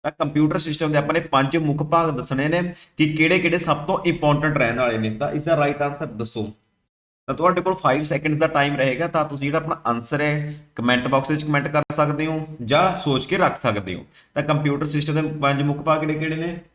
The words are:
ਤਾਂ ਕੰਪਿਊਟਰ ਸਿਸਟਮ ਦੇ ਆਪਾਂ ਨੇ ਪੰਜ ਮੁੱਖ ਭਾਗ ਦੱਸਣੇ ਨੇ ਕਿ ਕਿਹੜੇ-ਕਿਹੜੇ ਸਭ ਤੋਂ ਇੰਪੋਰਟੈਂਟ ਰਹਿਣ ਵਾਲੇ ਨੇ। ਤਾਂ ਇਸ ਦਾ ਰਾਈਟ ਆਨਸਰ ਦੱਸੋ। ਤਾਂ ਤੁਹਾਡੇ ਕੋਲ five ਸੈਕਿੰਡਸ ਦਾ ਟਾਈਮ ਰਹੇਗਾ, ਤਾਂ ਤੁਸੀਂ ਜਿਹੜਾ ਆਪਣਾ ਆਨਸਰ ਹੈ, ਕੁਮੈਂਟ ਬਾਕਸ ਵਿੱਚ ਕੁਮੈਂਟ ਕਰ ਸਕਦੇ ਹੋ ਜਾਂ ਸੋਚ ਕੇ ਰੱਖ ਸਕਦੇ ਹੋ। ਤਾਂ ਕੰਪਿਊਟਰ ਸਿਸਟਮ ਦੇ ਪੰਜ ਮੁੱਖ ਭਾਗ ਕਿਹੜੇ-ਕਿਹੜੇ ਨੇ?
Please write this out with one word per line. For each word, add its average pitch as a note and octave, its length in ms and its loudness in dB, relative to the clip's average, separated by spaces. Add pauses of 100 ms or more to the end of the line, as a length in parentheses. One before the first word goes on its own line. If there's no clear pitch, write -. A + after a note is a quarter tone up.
ਤਾਂ D3+ 160 -4
ਕੰਪਿਊਟਰ D3+ 400 2
ਸਿਸਟਮ D3+ 340 -2
ਦੇ D3 60 2
ਆਪਾਂ D3+ 160 0
ਨੇ E3 60 4
ਪੰਜ C#3 360 2
ਮੁੱਖ D3+ 260 0
ਭਾਗ D#3+ 340 2
ਦੱਸਣੇ C3+ 320 -2
ਨੇ F3 260 0 (220)
ਕਿ D3+ 160 2
ਕਿਹੜੇ-ਕਿਹੜੇ E3 460 2
ਸਭ D3+ 180 0
ਤੋਂ - 300 -2
ਇੰਪੋਰਟੈਂਟ D3 520 2
ਰਹਿਣ A#2+ 200 2
ਵਾਲੇ A#2 200 2
ਨੇ। A2 120 0
ਤਾਂ B2 220 -4
ਇਸ D3 100 -4
ਦਾ D#3+ 140 2
ਰਾਈਟ C#3+ 260 0
ਆਨਸਰ C#3+ 240 -4
ਦੱਸੋ। A2 460 -8 (760)
ਤਾਂ C3+ 80 -4
ਤੁਹਾਡੇ F3 260 2
ਕੋਲ F#3 120 0
five D3+ 320 2
ਸੈਕਿੰਡਸ D3+ 340 0
ਦਾ D#3+ 80 4
ਟਾਈਮ C#3+ 300 2
ਰਹੇਗਾ, C3 300 0
ਤਾਂ D#3+ 180 0
ਤੁਸੀਂ C#3+ 220 -6
ਜਿਹੜਾ D3+ 120 0
ਆਪਣਾ D#3 280 -4
ਆਨਸਰ A#2 340 -2
ਹੈ, D3+ 340 -2 (220)
ਕੁਮੈਂਟ B2 320 0
ਬਾਕਸ C3+ 220 2
ਵਿੱਚ D3+ 140 0
ਕੁਮੈਂਟ D3 240 0
ਕਰ D3+ 140 0 (100)
ਸਕਦੇ D3+ 340 0
ਹੋ D#3 200 -4 (180)
ਜਾਂ F3 360 2
ਸੋਚ C3 260 0
ਕੇ F#3 100 -2
ਰੱਖ E3+ 240 2
ਸਕਦੇ G#2 340 -2
ਹੋ। E2 120 -12 (280)
ਤਾਂ C#3+ 80 -2
ਕੰਪਿਊਟਰ D3 440 0
ਸਿਸਟਮ D3 280 -2
ਦੇ D3+ 240 -2
ਪੰਜ C#3 240 2
ਮੁੱਖ C#3+ 160 0
ਭਾਗ D#3 220 2
ਕਿਹੜੇ-ਕਿਹੜੇ D#3 360 -2
ਨੇ? F3 220 -6 (160)